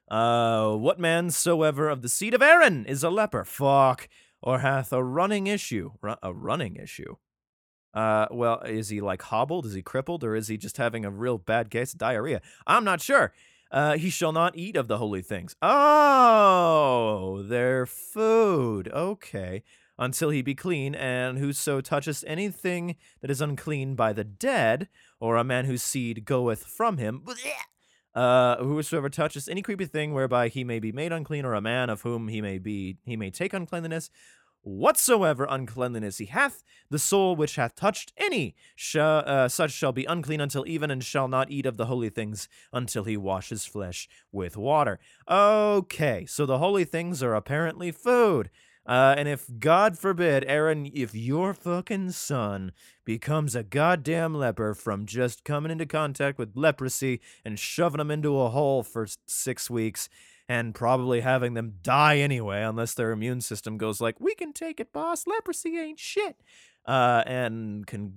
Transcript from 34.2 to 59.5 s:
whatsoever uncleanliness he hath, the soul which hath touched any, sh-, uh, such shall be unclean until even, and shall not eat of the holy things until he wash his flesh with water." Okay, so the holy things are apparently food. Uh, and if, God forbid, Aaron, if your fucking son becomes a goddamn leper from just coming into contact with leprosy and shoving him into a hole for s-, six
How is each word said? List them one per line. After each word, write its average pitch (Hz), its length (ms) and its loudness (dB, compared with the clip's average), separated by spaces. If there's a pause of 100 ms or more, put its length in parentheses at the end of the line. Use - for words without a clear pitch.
whatsoever 156 840 2
uncleanliness 120 720 -4
he 104 80 -10
hath, 233 360 -2 (280)
the 151 80 0
soul 190 360 2
which 151 200 -2
hath 123 200 -2
touched - 440 -2
any, 262 360 -2 (220)
sh-, - 200 -6
uh, 147 520 4
such 151 240 -2
shall 139 180 -2
be 131 140 -4
unclean 156 340 -4
until 143 280 -4
even, 151 240 -4
and 131 120 -4
shall 131 260 -2
not 131 220 0
eat 139 140 -4
of 117 140 -4
the 113 80 -2
holy 120 240 -2
things 107 360 -8 (240)
until 120 340 -4
he 107 120 -2
wash 95 320 -4
his 110 160 -8
flesh 92 420 -10 (240)
with 95 280 -8
water." 131 400 0 (280)
Okay, 202 1000 2
so - 180 -4
the 131 140 0
holy 185 260 2
things 170 380 -6
are 120 120 0
apparently 160 560 -4
food. 214 600 2 (340)
Uh, 131 320 6
and 147 120 -2
if, 143 200 -6 (100)
God 170 400 4
forbid, 170 480 2
Aaron, 151 460 2
if 117 220 -4
your 147 400 -2
fucking 185 560 -4
son 101 640 -4 (320)
becomes 139 500 -2
a 120 80 -4
goddamn 160 720 0
leper 113 400 -2
from 104 320 -4
just 120 360 -2
coming 147 300 -4
into 160 140 -6
contact 139 500 -2
with 107 180 -6
leprosy 131 640 0 (260)
and 107 120 -8
shoving 156 420 -2
him 147 100 -4
into 151 280 0
a 123 120 2
hole 135 320 2
for 113 220 -6
s-, - 120 -10 (100)
six - 440 -6